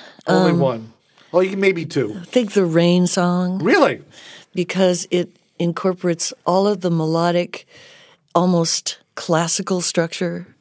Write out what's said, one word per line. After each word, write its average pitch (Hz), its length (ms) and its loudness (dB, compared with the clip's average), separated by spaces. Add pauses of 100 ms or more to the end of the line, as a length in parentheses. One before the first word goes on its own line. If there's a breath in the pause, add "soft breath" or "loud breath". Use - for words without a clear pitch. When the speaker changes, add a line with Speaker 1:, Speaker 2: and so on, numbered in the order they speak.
(260 loud breath)
Speaker 1:
Only 185 260 4
Speaker 2:
um, 135 60 2
Speaker 1:
one. 113 340 -2 (400 soft breath)
Oh, 175 80 4
you, 190 160 0
maybe 190 300 0
two. 123 340 -4
Speaker 2:
I 170 40 -16
think 233 280 0
the 196 120 2
Rain 175 420 4
song. 180 560 -2
Speaker 1:
Really? 240 400 2 (520 loud breath)
Speaker 2:
Because 180 580 0
it 175 240 -2 (240)
incorporates 175 720 -2 (120)
all 190 220 2
of 202 140 -2
the 180 100 -2
melodic, 170 760 -2 (680 loud breath)
almost 175 640 0 (160)
classical 175 640 -2
structure, 175 680 -4 (140)